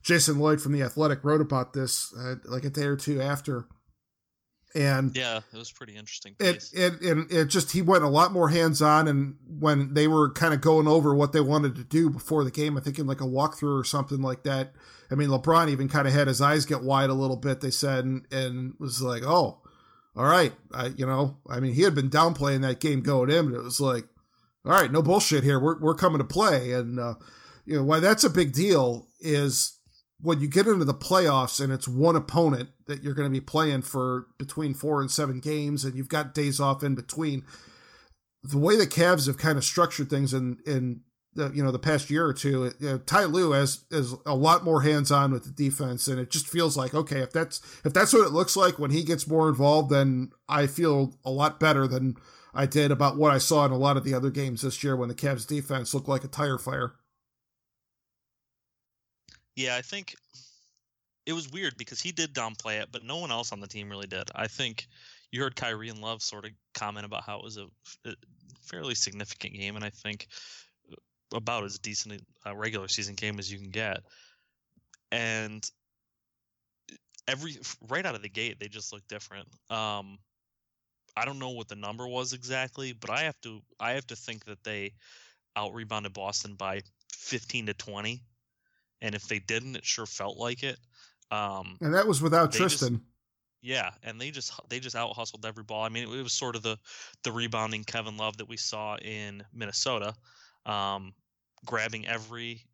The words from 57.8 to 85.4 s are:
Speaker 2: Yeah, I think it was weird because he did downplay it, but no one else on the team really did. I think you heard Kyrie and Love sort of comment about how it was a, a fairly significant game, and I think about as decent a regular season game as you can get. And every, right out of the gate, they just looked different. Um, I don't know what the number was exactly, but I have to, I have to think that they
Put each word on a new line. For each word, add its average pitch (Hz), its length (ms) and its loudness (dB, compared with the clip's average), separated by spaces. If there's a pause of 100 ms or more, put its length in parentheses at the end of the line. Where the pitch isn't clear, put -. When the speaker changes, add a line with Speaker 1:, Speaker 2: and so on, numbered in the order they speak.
Speaker 2:
Yeah, 127 180 -4
I 123 80 -4
think 196 320 -14 (1120)
it 156 60 -8
was 160 180 -10
weird 156 260 -8
because - 240 -10
he 180 120 -8
did 160 200 -6
downplay 113 480 -8
it, 110 120 -10
but 113 100 -14
no 131 140 -10
one 165 160 -8
else 117 200 -6
on 104 60 -12
the 101 80 -14
team 104 220 -14
really 101 180 -12
did. 95 300 -10
I 110 100 -6
think 113 400 -8 (460)
you 123 100 -6
heard 135 140 -6
Kyrie 113 320 -8
and 107 120 -16
Love 110 220 -8
sort 104 220 -10
of 110 80 -16 (220)
comment 104 320 -10
about 104 180 -12
how 104 140 -12
it 101 60 -18
was 107 120 -18
a, 101 100 -16 (380)
a 117 100 -14 (480)
fairly 113 320 -10
significant 101 600 -8
game, 101 200 -10
and 107 100 -12
I 104 60 -10
think 104 380 -12 (1040)
about 113 320 -6
as 101 140 -12
decent 104 440 -12 (220)
a 101 100 -12
regular 107 320 -8
season 98 280 -6
game 104 260 -8
as 95 100 -12
you 98 80 -14
can 98 120 -16
get. 107 280 -6 (1120)
And 110 580 -6 (1600)
every, 139 300 -10 (320)
right 175 180 -6
out 131 80 -6
of 104 80 -14
the 104 60 -14
gate, 110 320 -8
they 104 80 -14
just 104 240 -16
looked 101 160 -20
different. 101 400 -18 (200)
Um, 104 500 -8 (1000)
I 113 80 -6
don't 135 160 -10
know 131 100 -10
what 117 160 -12
the 107 80 -18
number 104 320 -12
was 123 260 -8
exactly, 131 600 -8
but 107 180 -14
I 135 120 -4
have 156 180 -8
to, 110 200 -16 (200)
I 113 120 -4
have 135 160 -8
to 113 80 -14
think 110 280 -16
that 104 180 -18
they 101 300 -10 (640)